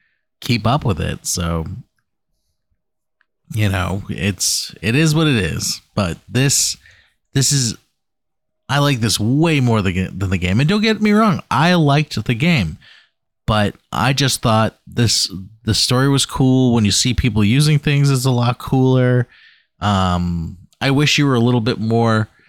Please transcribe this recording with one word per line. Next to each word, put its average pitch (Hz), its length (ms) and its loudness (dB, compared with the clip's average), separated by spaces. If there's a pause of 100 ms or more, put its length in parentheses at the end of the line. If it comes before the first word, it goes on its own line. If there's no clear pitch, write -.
(400)
keep 113 260 -4
up 127 200 0
with 95 160 -2
it. - 260 -6
So, 85 380 -4 (1900)
you 107 160 -2
know, 92 400 -4
it's, - 720 -4
it 113 140 -2
is 156 180 2
what 156 140 2
it 143 80 2
is. 82 460 -4 (140)
But 87 220 -2 (120)
this, 131 480 -2 (560)
this 135 180 0
is, 131 240 -2 (920)
I 139 100 0
like 143 200 2
this 110 200 -2
way 143 400 2
more 117 220 2
than, 92 360 -2
than 95 120 -4
the 95 80 0
game. 90 220 0
And 143 80 2
don't 208 140 2
get 220 200 0
me 214 100 2
wrong, 208 300 2 (100)
I 160 240 2
liked 147 500 0
the 127 80 -2
game, 117 440 0 (680)
but 107 300 0 (160)
I 120 220 -2
just 131 280 -2
thought 110 360 0 (100)
this, - 440 0 (320)
the 107 120 -2
story 131 340 0
was 139 160 0
cool. 131 480 2
When 113 120 2
you 98 60 2
see 123 220 0
people 107 300 0
using 147 360 2
things, 143 300 2
it's 131 160 0
a 135 60 2
lot 120 260 0
cooler. 127 680 2 (520)
Um, 90 760 -2 (240)
I 135 100 0
wish 143 260 0
you 147 80 2
were 135 100 2
a 117 40 2
little 120 220 2
bit 113 180 -4
more, 113 480 0 (220)